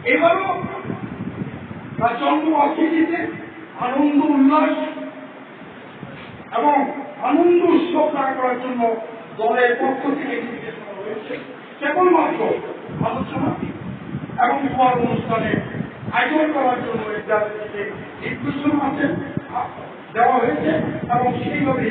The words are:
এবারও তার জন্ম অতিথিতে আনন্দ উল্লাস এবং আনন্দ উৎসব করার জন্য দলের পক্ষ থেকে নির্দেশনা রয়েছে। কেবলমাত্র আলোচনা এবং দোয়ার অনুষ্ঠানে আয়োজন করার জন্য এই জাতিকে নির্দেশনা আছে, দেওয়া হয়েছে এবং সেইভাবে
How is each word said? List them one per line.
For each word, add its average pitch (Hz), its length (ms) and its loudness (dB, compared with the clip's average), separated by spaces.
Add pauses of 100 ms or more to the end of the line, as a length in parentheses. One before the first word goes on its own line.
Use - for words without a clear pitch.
এবারও 339 440 4 (1500)
তার 240 220 2
জন্ম 302 280 2 (100)
অতিথিতে 320 640 4 (600)
আনন্দ 285 400 4 (100)
উল্লাস 285 460 6 (1800)
এবং 285 240 4 (460)
আনন্দ 349 460 6
উৎসব 311 380 4 (280)
করার 247 260 0
জন্য 247 220 -2 (540)
দলের 240 420 4
পক্ষ 262 240 0 (140)
থেকে - 240 -4
নির্দেশনা 220 540 -10
রয়েছে। 214 400 -8 (420)
কেবলমাত্র 311 640 4 (640)
আলোচনা 262 460 -2 (880)
এবং - 240 2
দোয়ার 254 360 2
অনুষ্ঠানে 226 540 0 (600)
আয়োজন 302 400 2
করার 254 300 2
জন্য 226 280 -4
এই - 160 -4
জাতিকে 214 560 -2 (360)
নির্দেশনা 285 680 -2
আছে, 277 220 -2 (1040)
দেওয়া 247 240 4
হয়েছে 294 360 2 (380)
এবং 247 180 2 (100)
সেইভাবে 277 520 0